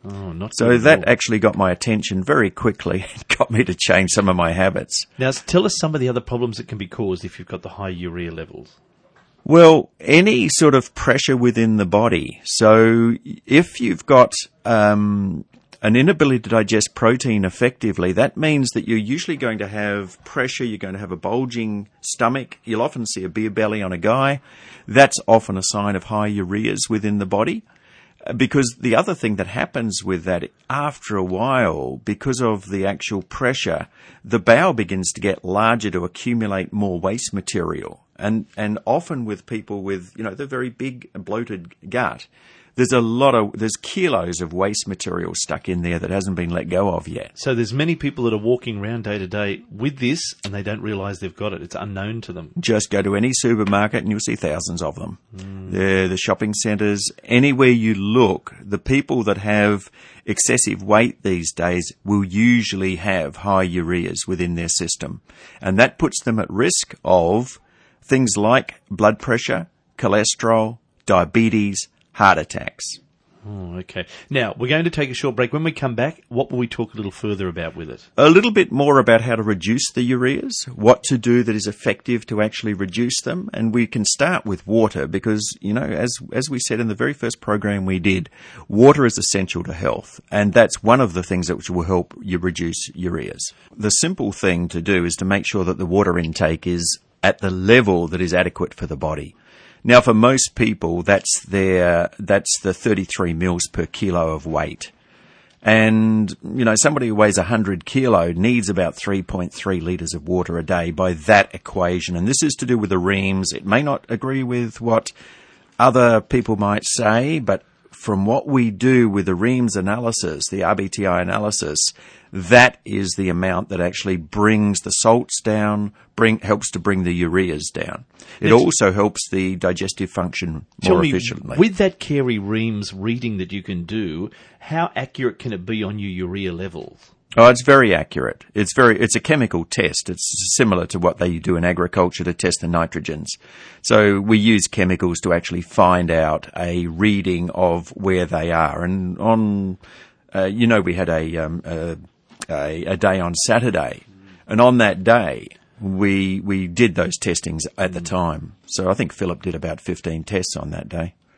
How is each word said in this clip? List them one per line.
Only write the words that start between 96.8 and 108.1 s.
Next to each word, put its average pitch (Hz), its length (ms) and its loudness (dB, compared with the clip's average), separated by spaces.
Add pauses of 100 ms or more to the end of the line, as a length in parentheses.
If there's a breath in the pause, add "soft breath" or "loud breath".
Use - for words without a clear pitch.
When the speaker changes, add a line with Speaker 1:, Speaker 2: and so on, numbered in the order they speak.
Speaker 2:
at 95 160 2
the 98 120 -2
level 92 580 4
that 87 120 -6
is 87 140 -2
adequate 87 400 -2
for - 120 -10
the 76 100 -8
body. 76 400 -8 (460 soft breath)
Now, 123 200 8
for 120 100 4
most 123 440 2
people, 90 460 -2
that's - 440 0
their, 90 720 2
that's 98 420 0
the 92 140 -2
thirty-three 95 580 -2
mils 87 340 -2
per - 200 -6
kilo 87 480 -2
of 73 100 -10
weight. 76 480 -6 (720 soft breath)
And, 110 720 4 (180)
you 123 120 0
know, 110 100 4
somebody 127 320 0
who 107 60 -2
weighs 104 240 4
a 90 60 0
hundred 98 420 -2
kilo 110 440 2